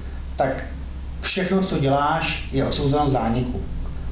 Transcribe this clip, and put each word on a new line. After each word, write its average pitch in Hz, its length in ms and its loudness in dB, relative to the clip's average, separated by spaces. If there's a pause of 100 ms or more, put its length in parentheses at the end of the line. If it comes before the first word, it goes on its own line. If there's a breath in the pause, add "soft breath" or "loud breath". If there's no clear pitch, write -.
(360 loud breath)
tak - 280 0 (580)
všechno, 185 420 2
co 165 160 0
děláš, 147 720 2
je 135 140 2
odsouzeno 143 400 2
k 135 60 2
zániku. 117 500 0 (500)